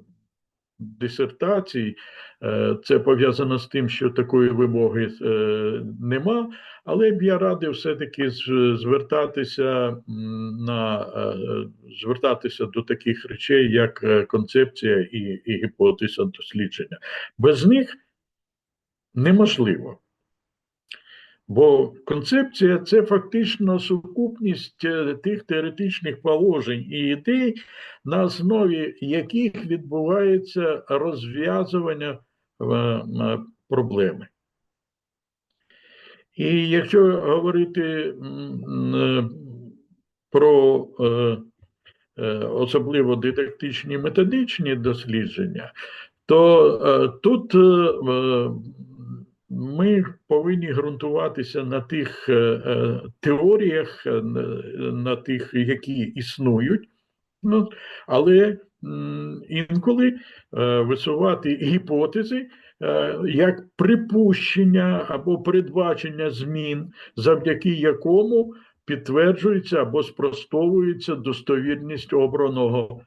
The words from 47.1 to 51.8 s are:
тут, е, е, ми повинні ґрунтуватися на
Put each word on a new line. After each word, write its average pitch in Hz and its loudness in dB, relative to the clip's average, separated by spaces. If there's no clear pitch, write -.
тут, 233 2
е, 185 8
е, 131 4
ми 156 0
повинні 165 0
ґрунтуватися 147 -4
на 131 -4